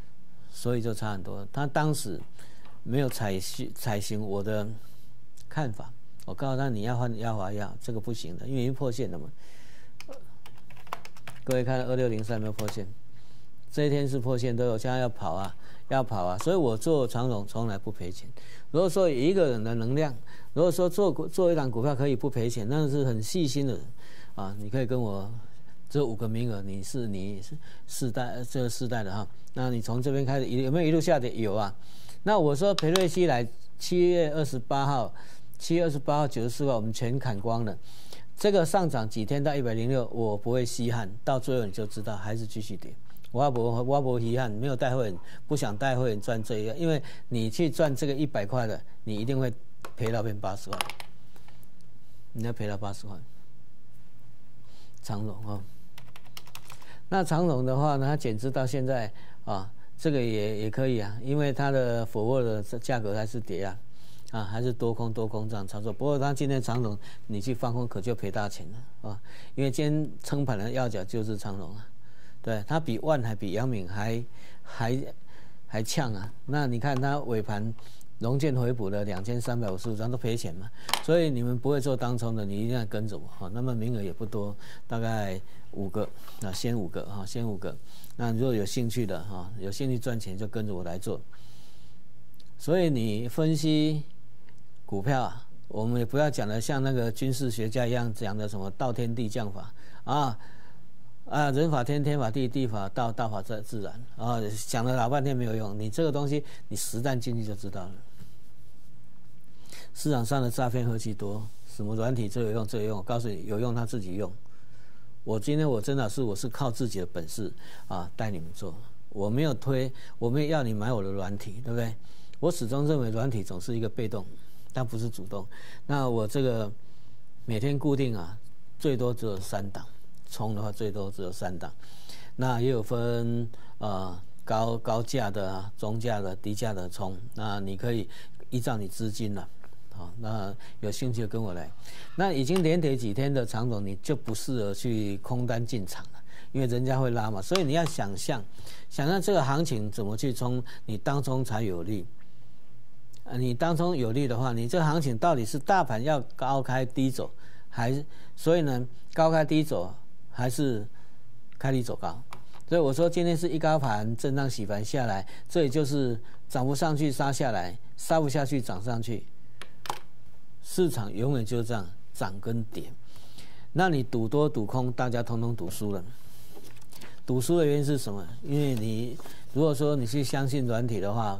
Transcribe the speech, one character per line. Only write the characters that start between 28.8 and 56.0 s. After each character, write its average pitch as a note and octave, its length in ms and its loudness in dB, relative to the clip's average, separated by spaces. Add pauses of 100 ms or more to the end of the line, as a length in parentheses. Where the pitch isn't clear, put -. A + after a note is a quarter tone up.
代 A2+ 160 0
的 F#2+ 80 -2
哈。 G2 160 -2 (280)
那 B2+ 160 0
你 A#2 100 0
从 A2+ 180 0
这 C3+ 120 2
边 C#3 120 2
开 C3+ 160 2
始， C3 60 0
有 B2+ 260 2
没 E3+ 120 4
有 D#3 40 6
一 D#3 40 6
路 D#3+ 100 6
下 D#3 180 6
跌？ A#2+ 140 0
有 G#2 220 2
啊。 G#2 200 0 (460)
那 G#3+ 160 4
我 D3 180 4
说 F#3+ 200 4
裴 D#3 160 2
瑞 F#3 160 4
西 F3+ 180 4
来， B2 180 4 (360)
七 F3+ 280 4
月 E3+ 240 4
二 D3+ 140 2
十 C3 140 -2
八 C#3 260 2
号， C3 260 2 (460)
七 - 160 0
月 E3+ 100 6
二 E3 60 4
十 D3 80 0
八 D3 220 2
号 D3 80 4
九 A2+ 160 0
十 A#2+ 80 2
四 C#3+ 120 0
块， C3+ 120 4
我 A2+ 40 4
们 A2 140 0
全 B2 240 0
砍 A2 220 0
光 A2+ 260 2
了。 G2+ 100 -2 (600)
这 G#3 140 4
个 F#3+ 120 6
上 F3 240 4
涨 A2+ 220 0
几 A2 160 -2
天 C#3 180 0
到 C#3+ 120 2
一 C#3+ 80 0
百 A#2 100 0
零 A2+ 160 2
六， B2+ 240 2
我 A2 240 2
不 A#2 140 0
会 B2+ 120 4
稀 A#2 280 0
罕， A2 200 -2 (120)
到 C3+ 160 2
最 B2+ 200 2
后 A2+ 60 0
你 G2 60 -2
就 G#2+ 160 -2
知 G#2 160 -2
道 G#2+ 120 -2
还 G#2+ 220 -2
是 A2+ 80 -2
继 G#2+ 160 -2
续 G2+ 160 -4
跌。 - 160 -4 (380)
我 C#3 180 4
不， A#2+ 140 2
我 B2 360 4
不 B2+ 200 2
遗 A#2 180 2
憾， B2+ 140 0
没 G#2+ 160 -2
有 C3+ 80 0
带 B2+ 200 2
会 B2+ 100 2
员， F#2 140 -2 (280)
不 D3+ 100 0
想 A2+ 180 0
带 B2+ 220 2
会 B2+ 120 2
员 G#2 120 0
赚 A2+ 220 0
这 G#2+ 160 -2
一 G#2+ 80 -2
个， A2+ 80 -4
因 E3 120 0
为 D#3 140 2 (280)
你 A2+ 200 0
去 E3 180 2
赚 C#3+ 280 2
这 C#3 100 0
个 C#3 80 2
一 D3 140 0
百 G#2+ 180 0
块 A#2+ 220 0
的， G2+ 120 -2 (260)
你 G#2+ 100 -2
一 G#2+ 100 0
定 C3 140 2
会 B2+ 120 2 (460)
赔 A2+ 140 0
到 A2+ 100 2
变 G#2+ 180 0
八 G2+ 160 0
十 - 140 -4
块， F#2+ 80 -2 (1600)
你 A2+ 100 -2
要 A#2 100 0
赔 G#2 140 -2
到 G2+ 100 -2
八 G2+ 160 -2
十 - 140 -4
块。 G2 100 -4 (1800)
长 G#2+ 220 -2
荣 G#2+ 120 -2 (120)
哦， G#2 120 -2 (1500)